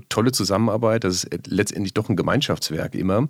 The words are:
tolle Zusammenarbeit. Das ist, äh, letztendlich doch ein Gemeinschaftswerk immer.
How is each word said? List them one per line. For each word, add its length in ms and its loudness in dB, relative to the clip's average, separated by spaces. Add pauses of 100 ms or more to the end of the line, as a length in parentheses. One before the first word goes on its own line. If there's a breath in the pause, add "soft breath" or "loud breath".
tolle 240 2
Zusammenarbeit. 720 2
Das 200 0
ist, 0 -
äh, 220 -6
letztendlich 480 -2
doch 140 0
ein 80 2
Gemeinschaftswerk 760 -2
immer. 360 0